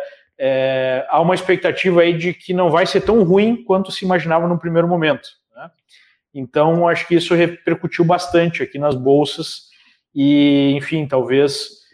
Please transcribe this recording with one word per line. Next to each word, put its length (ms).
é, 720
há 100
uma 140
expectativa 680
aí 120
de 200
que 200
não 160
vai 160
ser 160
tão 220
ruim 400
quanto 280
se 140
imaginava 420
no 120
primeiro 280
momento, 420
né? 160
Então, 540
acho 200
que 80
isso 180
repercutiu 720
bastante 560
aqui 160
nas 160
bolsas 720
e, 600
enfim, 320
talvez, 640